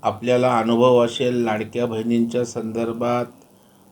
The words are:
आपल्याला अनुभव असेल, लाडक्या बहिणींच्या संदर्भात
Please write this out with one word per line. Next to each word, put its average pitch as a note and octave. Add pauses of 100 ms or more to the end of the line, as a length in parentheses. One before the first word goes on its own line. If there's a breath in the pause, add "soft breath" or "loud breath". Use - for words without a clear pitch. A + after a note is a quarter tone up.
आपल्याला A#2+
अनुभव A#2
असेल, B2
लाडक्या A2+
बहिणींच्या A#2
संदर्भात A#2+ (680 soft breath)